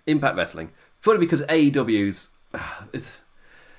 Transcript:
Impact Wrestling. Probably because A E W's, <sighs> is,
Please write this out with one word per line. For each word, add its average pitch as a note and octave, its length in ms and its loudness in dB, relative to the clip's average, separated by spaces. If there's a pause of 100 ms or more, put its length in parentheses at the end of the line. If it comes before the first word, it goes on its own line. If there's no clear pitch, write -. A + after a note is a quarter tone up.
Impact C#3 300 0
Wrestling. E2 340 -6 (300)
Probably G3+ 260 4
because D3+ 220 0
A D#3+ 100 2
E C#3+ 120 6
W's, A2 580 0 (260)
<sighs> - 380 -12
is, - 240 -12 (640)